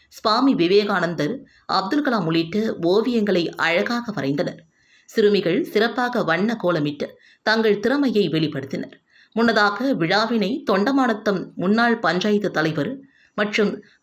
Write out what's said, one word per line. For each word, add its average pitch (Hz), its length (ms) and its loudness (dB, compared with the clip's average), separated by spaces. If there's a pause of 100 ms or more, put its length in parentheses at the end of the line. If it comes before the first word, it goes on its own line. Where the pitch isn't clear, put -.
சுவாமி 240 480 2
விவேகானந்தர், 175 840 0 (240)
அப்துல் 202 400 -2
கலாம் 226 200 0
உள்ளிட்ட 165 560 -2
ஓவியங்களை 196 680 2
அழகாக 202 600 -2
வரைந்தனர். 143 480 -4 (460)
சிறுமிகள் 202 580 2
சிறப்பாக 233 600 -2
வண்ண 185 400 0
கோலமிட்டு 151 440 -2 (340)
தங்கள் 220 380 2
திறமையை 233 500 0
வெளிப்படுத்தினர். 156 640 -4 (400)
முன்னதாக 226 600 2
விழாவினை 208 800 0
தொண்டமானத்தம் 214 840 0
முன்னாள் 226 440 2
பஞ்சாயத்து 185 520 0
தலைவர் 160 480 -2 (360)
மற்றும் 208 480 -2 (200)